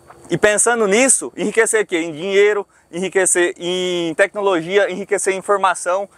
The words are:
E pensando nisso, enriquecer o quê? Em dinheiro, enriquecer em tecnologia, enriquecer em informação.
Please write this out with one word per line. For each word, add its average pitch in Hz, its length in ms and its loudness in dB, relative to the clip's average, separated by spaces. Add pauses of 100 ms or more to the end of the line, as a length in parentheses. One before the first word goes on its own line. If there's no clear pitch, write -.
(300)
E 175 80 0
pensando 214 480 2
nisso, 202 500 2
enriquecer 214 460 0
o 185 40 -2
quê? 175 120 -4
Em 165 140 -4
dinheiro, 196 520 0 (280)
enriquecer 175 640 0
em 175 560 -4
tecnologia, 196 760 0
enriquecer 190 460 -4
em 190 40 -4
informação. 190 800 -2